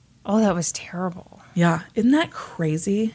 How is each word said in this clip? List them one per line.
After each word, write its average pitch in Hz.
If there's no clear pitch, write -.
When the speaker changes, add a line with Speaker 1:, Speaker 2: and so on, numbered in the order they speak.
Speaker 1:
Oh, 202
that 202
was 170
terrible. -
Speaker 2:
Yeah. 170
Isn't 226
that 311
crazy? 196